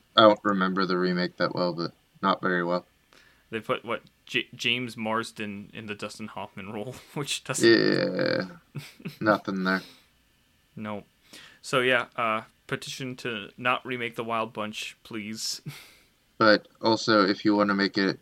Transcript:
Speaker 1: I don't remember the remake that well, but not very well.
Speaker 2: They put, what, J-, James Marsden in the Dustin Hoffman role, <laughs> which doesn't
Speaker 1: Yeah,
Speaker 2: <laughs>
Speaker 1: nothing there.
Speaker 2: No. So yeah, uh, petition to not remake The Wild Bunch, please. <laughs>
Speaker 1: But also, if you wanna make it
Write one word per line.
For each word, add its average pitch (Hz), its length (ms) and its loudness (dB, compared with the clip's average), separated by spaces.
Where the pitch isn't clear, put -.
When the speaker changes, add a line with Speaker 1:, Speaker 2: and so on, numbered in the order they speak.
Speaker 1:
I 113 60 8
don't 107 220 8
remember 95 420 2
the 90 120 0
remake 90 400 0
that - 180 0
well, 87 180 0
but 82 180 -6
not 95 200 2
very 90 220 0
well. 87 220 -2
Speaker 2:
They 110 100 -4
put, - 260 -6
what, 113 180 -6
J-, - 300 -2
James 120 420 -4
Marsden 110 760 -6
in 110 140 -14
the 104 80 -8
Dustin 104 320 -10
Hoffman 98 440 -12
role, 117 240 -10
<laughs> - 80 -20
which - 300 -6
doesn't 123 320 6
Speaker 1:
Yeah, 92 680 2
Speaker 2:
<laughs> - 380 -16
Speaker 1:
nothing 98 440 0
there. 92 180 0
Speaker 2:
No. 107 280 -10
So 135 200 -2
yeah, 123 340 2
uh, 113 280 -2
petition 127 500 -8
to 110 400 -8
not 123 280 -2
remake 120 300 -8
The 120 80 -6
Wild 113 300 -4
Bunch, - 500 -10
please. 110 640 -8
<laughs> 143 40 -12
Speaker 1:
But 107 280 6
also, 107 460 4
if 101 180 0
you 107 100 4
wanna 101 200 4
make 98 200 0
it 98 260 2